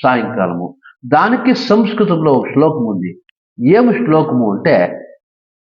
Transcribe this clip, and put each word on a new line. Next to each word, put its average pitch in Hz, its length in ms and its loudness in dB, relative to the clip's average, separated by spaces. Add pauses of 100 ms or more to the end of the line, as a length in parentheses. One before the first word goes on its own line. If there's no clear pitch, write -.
సాయంకాలము. 101 720 -2 (320)
దానికి 220 480 2
సంస్కృతంలో 175 760 0
ఒక 117 200 0
శ్లోకం 151 340 0
ఉంది. 92 340 -8 (560)
ఏమి 240 160 4
శ్లోకము 127 600 0
అంటే, 98 480 0 (600)